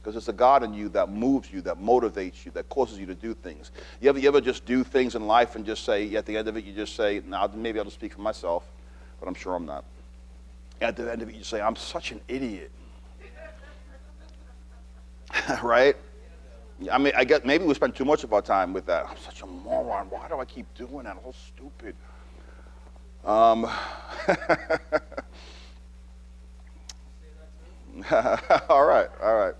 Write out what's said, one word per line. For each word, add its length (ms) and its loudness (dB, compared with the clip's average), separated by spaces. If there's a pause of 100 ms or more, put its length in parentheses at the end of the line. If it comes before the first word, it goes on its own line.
'Cause 140 -8
it's 100 -8
the 80 -4
God 300 6
in 100 -6
you 160 -8
that 200 0
moves 440 -2
you, 80 -8
that 160 -6
motivates 680 0
you, 100 -14
that 160 -8
causes 280 -2
you 80 -12
to 80 -10
do 220 -10
things. 340 -16 (300)
You 100 4
ever, 80 4
you 100 4
ever 140 8
just 240 -2
do 180 2
things 300 2
in 140 -4
life 280 4
and 80 -8
just 220 -6
say, 300 -2
at 100 -2
the 100 -6
end 120 -2
of 100 -6
it, 60 -6
you 100 -14
just 220 -8
say, 280 0
"Now, 300 -2
maybe 240 -4
I'll 80 -4
just 120 -14
speak 160 -12
for 80 -16
myself, 420 -4 (560)
but 80 -12
I'm 80 -8
sure 180 -8
I'm 140 -6
not." 180 -10 (960)
At 140 -2
the 160 -6
end 100 -6
of 80 -10
it, 60 -16
you 80 -16
say, 180 -4
"I'm 140 0
such 360 -10
an 160 -14
idiot." 440 -6 (2500)
<laughs> 340 -2
Right? 320 6 (960)
I 60 2
mean, 180 4
I 80 6
guess 220 4
maybe 180 2
we 120 4
spend 200 0
too 100 -4
much 180 2
of 100 -2
our 80 4
time 320 0
with 140 -6
that. 200 0
"I'm 100 -14
such 260 -18
a 20 -16
moron. 640 -6
Why 180 -12
do 120 -6
I 60 -6
keep 280 -16
doing 300 -14
that? 140 -12
I'm 60 -20
so 120 -16 (120)
stupid." 480 -18 (1300)
Um, 420 6
<laughs> 40 -6 (4000)
all 180 8
right, 220 6 (140)
all 140 4
right. 240 2